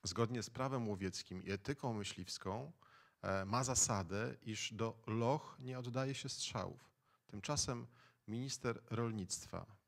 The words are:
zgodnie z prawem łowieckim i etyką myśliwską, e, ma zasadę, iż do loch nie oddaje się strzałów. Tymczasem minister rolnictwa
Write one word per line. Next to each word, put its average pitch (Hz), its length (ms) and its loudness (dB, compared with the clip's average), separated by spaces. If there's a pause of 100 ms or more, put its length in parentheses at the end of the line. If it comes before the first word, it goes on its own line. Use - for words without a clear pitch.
zgodnie 117 400 2
z - 80 -6
prawem 131 380 0
łowieckim 92 540 -2
i 92 80 -4
etyką 120 440 0
myśliwską, 104 760 -4 (500)
e, 95 220 2
ma 120 200 4
zasadę, 113 760 2
iż 107 320 -4
do 113 320 0
loch 117 520 2
nie 127 200 -6
oddaje 127 360 0
się - 140 -6
strzałów. - 640 -4 (360)
Tymczasem 120 600 0 (420)
minister 120 600 -2
rolnictwa 107 760 -2 (220)